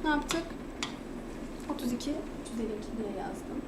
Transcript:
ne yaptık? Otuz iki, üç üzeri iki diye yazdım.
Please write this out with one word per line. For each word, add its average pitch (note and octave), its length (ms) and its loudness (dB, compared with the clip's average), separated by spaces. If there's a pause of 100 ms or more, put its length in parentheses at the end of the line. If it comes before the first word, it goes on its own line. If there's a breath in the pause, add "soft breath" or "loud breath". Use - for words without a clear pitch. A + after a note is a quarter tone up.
ne D#4 60 8
yaptık? D4+ 320 6 (1300)
Otuz B3 180 2
iki, C4 180 0
üç - 440 -2
üzeri A3+ 120 2
iki G#3 320 -2
diye G3+ 240 0
yazdım. - 340 -2 (120)